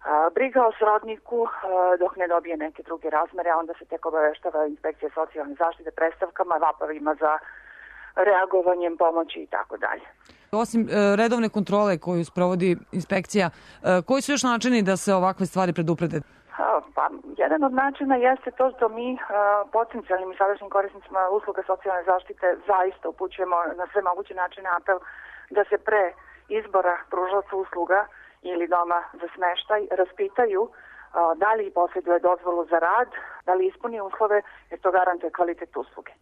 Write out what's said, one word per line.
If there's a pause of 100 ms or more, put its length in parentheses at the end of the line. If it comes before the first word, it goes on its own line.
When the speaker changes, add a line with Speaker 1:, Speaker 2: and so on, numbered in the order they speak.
Speaker 1:
a,
briga
o
srodniku,
a, (540)
dok
ne
dobije
neke
druge
razmere,
a
onda
se
tek
obaveštava
inspekcija
socijalne
zaštite
predstavkama, (120)
vapavima (100)
za (960)
reagovanjem,
pomoći
i
tako
dalje. (520)
Speaker 2:
Osim,
e,
redovne
kontrole
koju
sprovodi (160)
inspekcija,
e,
koji
su
još
načini
da
se
ovakve
stvari
preduprede? (380)
Speaker 1:
A, (140)
pa, (380)
jedan
od
načina (120)
jeste
to
što
mi,
a, (600)
potencijalnim
i
sadašnjim
korisnicima (180)
usluga
socijalne
zaštite (240)
zaista
upućujemo (240)
na
sve
moguće
načine (100)
apel (580)
da
se (120)
pre (560)
izbora (180)
pružaoca (100)
usluga (520)
ili (100)
doma (200)
za
smeštaj (200)
raspitaju,
a,
da
li
poseduje (100)
dozvolu (100)
za (100)
rad, (360)
da
li
ispuni (100)
uslove, (320)
jer
to
garantuje
kvalitet (100)
usluge.